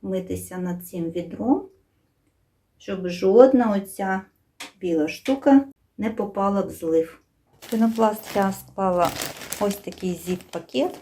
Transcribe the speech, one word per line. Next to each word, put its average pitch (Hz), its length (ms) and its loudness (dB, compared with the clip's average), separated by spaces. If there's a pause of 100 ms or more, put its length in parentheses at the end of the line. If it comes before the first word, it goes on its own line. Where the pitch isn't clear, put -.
митися 185 560 -6
над 180 300 -6
цим 165 240 -6
відром, 214 580 -2 (1080)
щоб 185 320 -8
жодна 226 640 6 (120)
оця 190 380 -6 (580)
біла 165 280 0
штука 277 580 4 (320)
не 214 120 -4
попала 202 520 -2
в 190 100 -4
злив. 165 500 -2 (480)
Пінопласт 226 520 2 (140)
я 196 180 2
склала 180 580 0 (480)
ось 202 160 -2
такий 185 360 -8 (160)
зіп-пакет, 180 640 -4 (100)